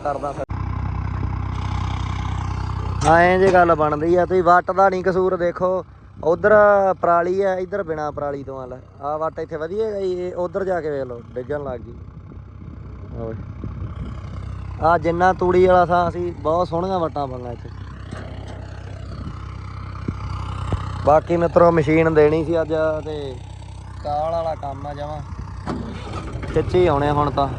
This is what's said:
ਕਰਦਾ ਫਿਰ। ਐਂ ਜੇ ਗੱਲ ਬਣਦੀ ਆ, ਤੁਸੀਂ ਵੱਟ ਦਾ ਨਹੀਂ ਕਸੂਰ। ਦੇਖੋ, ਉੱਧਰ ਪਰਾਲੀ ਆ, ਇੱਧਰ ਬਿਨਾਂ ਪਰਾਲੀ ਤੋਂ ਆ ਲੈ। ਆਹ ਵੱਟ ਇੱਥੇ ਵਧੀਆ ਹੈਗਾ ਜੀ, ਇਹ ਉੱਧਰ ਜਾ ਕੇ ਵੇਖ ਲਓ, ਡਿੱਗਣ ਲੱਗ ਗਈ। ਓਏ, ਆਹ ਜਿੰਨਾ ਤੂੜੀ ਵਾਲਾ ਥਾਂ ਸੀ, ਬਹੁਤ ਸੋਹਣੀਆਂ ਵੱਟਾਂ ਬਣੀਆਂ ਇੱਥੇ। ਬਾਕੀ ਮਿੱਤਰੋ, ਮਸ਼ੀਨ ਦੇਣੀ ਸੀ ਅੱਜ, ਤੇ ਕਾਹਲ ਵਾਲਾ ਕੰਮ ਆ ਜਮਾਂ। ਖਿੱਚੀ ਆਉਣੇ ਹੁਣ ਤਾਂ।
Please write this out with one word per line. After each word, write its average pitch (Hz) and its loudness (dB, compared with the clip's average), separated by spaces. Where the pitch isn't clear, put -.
ਕਰਦਾ 143 -4
ਫਿਰ। 135 -6
ਐਂ 175 8
ਜੇ 190 6
ਗੱਲ 175 8
ਬਣਦੀ 151 2
ਆ, 175 6
ਤੁਸੀਂ 185 2
ਵੱਟ 175 6
ਦਾ 196 6
ਨਹੀਂ 185 -2
ਕਸੂਰ। 185 2
ਦੇਖੋ, 175 0
ਉੱਧਰ 175 4
ਪਰਾਲੀ 175 2
ਆ, 190 0
ਇੱਧਰ 185 -4
ਬਿਨਾਂ 156 -4
ਪਰਾਲੀ 143 -6
ਤੋਂ 135 -10
ਆ 131 -10
ਲੈ। 127 -12
ਆਹ 147 -4
ਵੱਟ 156 -4
ਇੱਥੇ 160 -8
ਵਧੀਆ 175 -4
ਹੈਗਾ 208 -4
ਜੀ, 190 -2
ਇਹ 180 -4
ਉੱਧਰ 180 -2
ਜਾ 180 -2
ਕੇ 151 -4
ਵੇਖ 139 -2
ਲਓ, 123 -10
ਡਿੱਗਣ 135 -6
ਲੱਗ 131 -8
ਗਈ। 113 -14
ਓਏ, 113 -8
ਆਹ 165 4
ਜਿੰਨਾ 170 4
ਤੂੜੀ 180 4
ਵਾਲਾ 180 8
ਥਾਂ 175 2
ਸੀ, 175 -4
ਬਹੁਤ 165 0
ਸੋਹਣੀਆਂ 180 -2
ਵੱਟਾਂ 151 -2
ਬਣੀਆਂ 123 -8
ਇੱਥੇ। - -12
ਬਾਕੀ 156 4
ਮਿੱਤਰੋ, 170 6
ਮਸ਼ੀਨ 160 4
ਦੇਣੀ 151 6
ਸੀ 165 0
ਅੱਜ, 156 -2
ਤੇ 147 -8
ਕਾਹਲ 147 -2
ਵਾਲਾ 165 -2
ਕੰਮ 143 -8
ਆ 147 -8
ਜਮਾਂ। 147 -8
ਖਿੱਚੀ 175 4
ਆਉਣੇ 147 4
ਹੁਣ 147 2
ਤਾਂ। 139 0